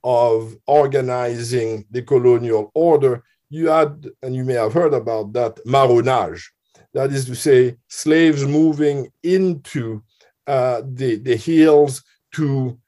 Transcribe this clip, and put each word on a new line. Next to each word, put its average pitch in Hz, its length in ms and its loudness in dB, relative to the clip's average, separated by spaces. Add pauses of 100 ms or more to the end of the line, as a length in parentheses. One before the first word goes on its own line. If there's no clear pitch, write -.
of 117 520 0 (100)
organizing 123 1300 -2
the 123 100 -6
colonial 120 720 2
order, 143 500 2 (260)
you 160 180 -4
had, 156 400 -2 (140)
and 131 120 -10
you 127 120 -6
may 131 80 -4
have 110 200 -2
heard 160 200 2
about 110 400 -6
that, 117 320 -4
marronage. 120 840 0 (420)
That 135 180 -2
is 135 140 -6
to 123 100 -12
say, 127 420 2 (120)
slaves 156 560 2
moving 147 680 0 (120)
into, 147 800 -4 (420)
uh, 127 400 -2
the, 127 320 -4
the 120 180 -2
hills 147 680 4 (320)
to 135 420 -4 (100)